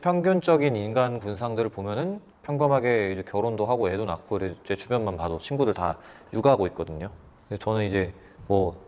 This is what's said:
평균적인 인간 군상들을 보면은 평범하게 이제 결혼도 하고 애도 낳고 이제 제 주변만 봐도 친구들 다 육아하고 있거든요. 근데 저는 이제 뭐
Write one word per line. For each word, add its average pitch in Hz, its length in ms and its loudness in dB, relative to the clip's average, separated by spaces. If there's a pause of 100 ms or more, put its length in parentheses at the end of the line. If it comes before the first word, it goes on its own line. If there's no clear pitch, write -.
평균적인 175 760 4
인간 117 420 0
군상들을 110 520 -2
보면은 131 500 -6 (220)
평범하게 123 720 2
이제 92 100 -6
결혼도 107 440 -2
하고 117 220 2
애도 98 160 -2
낳고 92 320 -6
이제 92 280 -4
제 98 120 -2
주변만 107 400 -2
봐도 82 220 -4
친구들 139 360 0
다 87 220 -2 (360)
육아하고 110 360 4
있거든요. 80 420 -8 (380)
근데 104 100 -8
저는 107 280 -2
이제 95 260 0 (340)
뭐 95 420 0